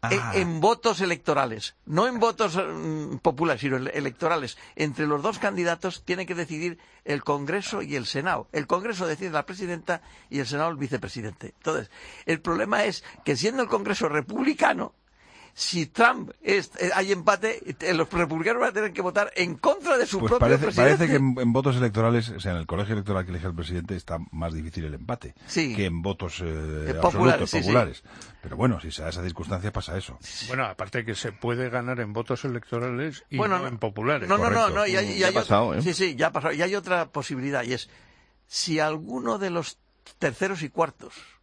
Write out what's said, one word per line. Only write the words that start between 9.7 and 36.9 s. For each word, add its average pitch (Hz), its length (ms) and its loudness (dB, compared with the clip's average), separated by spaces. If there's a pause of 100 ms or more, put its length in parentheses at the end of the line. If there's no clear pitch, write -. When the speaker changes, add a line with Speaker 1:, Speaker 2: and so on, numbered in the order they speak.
Speaker 2:
y 143 120 -2
el 131 80 -2
Senado 147 220 0
el 160 60 -6
vicepresidente. 120 800 -6
Entonces, 151 300 -2 (380)
el 160 140 0
problema 190 440 2
es 214 200 -4 (200)
que 143 120 2
siendo 233 260 0
el 214 60 0
Congreso 196 400 0
republicano, 240 840 0 (640)
si 170 280 -2
Trump 233 460 4 (100)
es, 196 360 2
eh, 180 160 2
hay 196 180 2
empate, 196 500 2 (180)
eh, 175 140 2
los 160 180 2
republicanos 170 480 0
van 262 80 4
a 233 60 -2
tener 208 180 -2
que 185 80 -6
votar 185 360 0
en 180 180 0
contra 302 420 2
de 240 80 4
su 196 140 -2
Speaker 1:
Pues - 100 2
Speaker 2:
propio 240 100 6 (100)
Speaker 1:
parece, 139 180 6
Speaker 2:
presidente. 147 320 6
Speaker 1:
parece 165 120 4
que - 60 4
en, 135 240 4
en 120 140 4
votos 135 220 4
electorales, 117 520 4
o 104 120 -8
sea, 92 120 -2
en 85 60 0
el 82 80 -4
colegio 101 260 -2
electoral 101 320 -2
que 92 60 -8
elige 90 160 -4
el 87 80 -4
presidente 85 420 -4
está 85 220 -6 (140)
más 80 200 -4
difícil 80 320 -6
el 76 80 -6
empate - 420 -10 (120)
Speaker 2:
Sí. 143 280 -2
Speaker 1:
que 104 120 0
en 85 160 -2
votos, 92 400 -4
eh, - 20 -4
Speaker 2:
Eh, 78 560 -4
popular, - 400 6
Speaker 1:
absolutos, - 100 -2
Speaker 2:
sí, - 60 0
sí. 156 60 2
Speaker 1:
populares. 104 400 4 (400)
Pero - 160 -12
bueno, 113 240 2
si 80 80 -8
se 73 100 -10
da 78 80 -4
esa 82 140 -6
circunstancia 90 500 -4
pasa 90 240 -6
eso. - 220 -8 (300)
Speaker 3:
Bueno, 127 180 -2
aparte 101 400 -6
que 110 80 -4
se 107 180 -6
puede 120 380 -2
ganar 123 300 -2
en 104 120 -4
votos 117 320 -4
electorales 123 840 -4
y 135 80 -4
Speaker 2:
Bueno, 202 180 2
Speaker 3:
no 180 60 -2
Speaker 2:
no. 131 60 -4
Speaker 3:
en 120 100 -6
populares. 113 500 0
Speaker 2:
No, 196 80 6
no, - 140 4
no, - 60 4
Speaker 1:
Correcto. 208 220 4
Speaker 2:
no, 208 80 4
y 190 100 2
hay, 196 160 2
y 190 80 -4
Speaker 4:
Ya 185 80 6
Speaker 2:
hay 190 80 2
Speaker 4:
ha 120 40 4
pasado, 110 280 4
Speaker 2:
otra, 69 100 0
Speaker 4:
¿eh? - 40 0
Speaker 2:
sí, 170 120 0
sí, 180 220 0
ya 147 100 4
ha 160 60 2
pasado. 151 200 0
Y 147 80 -2
hay 185 140 0
otra 180 320 0